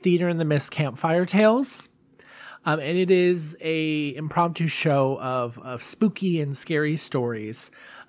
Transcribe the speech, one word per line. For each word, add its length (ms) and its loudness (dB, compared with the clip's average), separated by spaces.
Theater 280 2
in 100 0
the 60 0
Mist 260 0
Campfire 560 0
Tales. 560 2
Um, 160 0
and 160 -2
it 140 2
is 500 4
a 540 -2
impromptu 540 0
show 520 2
of, 380 -4
of 240 -12
spooky 580 0
and 160 -4
scary 400 -2
stories, 760 -4